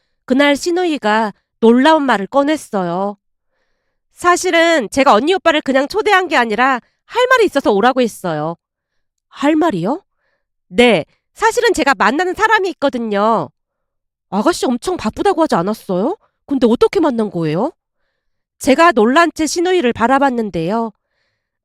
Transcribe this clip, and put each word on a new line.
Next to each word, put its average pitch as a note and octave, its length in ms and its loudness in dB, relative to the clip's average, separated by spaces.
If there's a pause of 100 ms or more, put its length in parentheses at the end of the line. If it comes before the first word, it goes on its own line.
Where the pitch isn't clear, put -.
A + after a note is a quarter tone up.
(260)
그날 C#4+ 280 2
신우이가 C#4 800 -2 (280)
놀라운 C4 440 4
말을 G#3 220 0
꺼냈어요. G3+ 920 -2 (960)
사실은 E4+ 800 0
제가 C4+ 220 2
언니 C4+ 220 2
오빠를 E4 260 0
그냥 C4+ 280 0
초대한 F#4+ 400 0
게 D4+ 80 -2
아니라 A#3+ 440 0 (240)
할 B4 240 -2
말이 B4+ 180 4
있어서 C#4 260 0
오라고 B3 280 0
했어요. E3 560 -4 (720)
할 D4+ 280 -2
말이요? C#4+ 460 -2 (640)
네, G3 360 2 (300)
사실은 A4+ 400 0
제가 C#4 240 0
만나는 C#4+ 360 0
사람이 G#4+ 360 0
있거든요. A3 800 -2 (800)
아가씨 B3+ 360 -2
엄청 F4+ 300 -4
바쁘다고 E4 460 -2
하지 D4 140 0
않았어요? G3+ 600 -4 (300)
근데 B3+ 220 0
어떻게 F#4+ 320 2
만난 A3+ 300 0
거예요? E3+ 420 -4 (840)
제가 E4 340 2
놀란 B3+ 420 2
채 D#4 120 -4
신우이를 E4+ 460 -2
바라봤는데요. A3+ 1000 -2 (720)